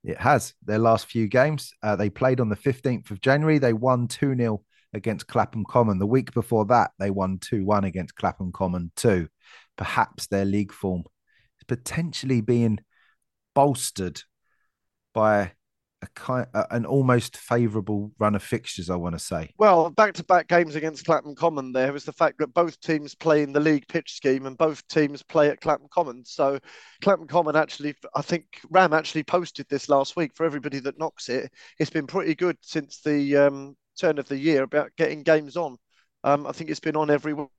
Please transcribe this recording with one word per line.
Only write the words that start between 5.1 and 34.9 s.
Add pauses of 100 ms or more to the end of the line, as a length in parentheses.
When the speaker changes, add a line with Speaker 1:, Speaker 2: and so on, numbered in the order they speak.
Speaker 1:
Clapham
Common.
The
week
before
that,
they
won
two
one
against
Clapham
Common
too. (500)
Perhaps
their
league
form (560)
is
potentially
being (760)
bolstered (920)
by (520)
a (120)
ki-,
a,
an
almost
favourable
run
of
fixtures,
I
wanna
say.
Speaker 2:
Well,
back-to-back
games
against
Clapham
Common
there
was
the
fact
that
both
teams
play
in
the
league
pitch
scheme
and
both
teams
play
at
Clapham
Common.
So (420)
Clapham
Common
actually, (200)
I
think (240)
Ram
actually
posted
this
last
week
for
everybody
that
knocks
it. (280)
It's
been
pretty
good
since
the,
um, (240)
turn
of
the
year
about